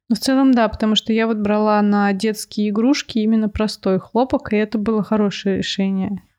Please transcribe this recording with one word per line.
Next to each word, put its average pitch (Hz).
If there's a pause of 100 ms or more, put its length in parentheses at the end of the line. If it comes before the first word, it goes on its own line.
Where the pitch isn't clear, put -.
Ну, 233
в -
целом, 269
да, 226
потому 214
что 220
я 226
вот 220
брала 208
на 202
детские 208
игрушки 233
именно 214
простой 208
хлопок, 254
и 214
это 214
было 214
хорошее 202
решение. 190 (160)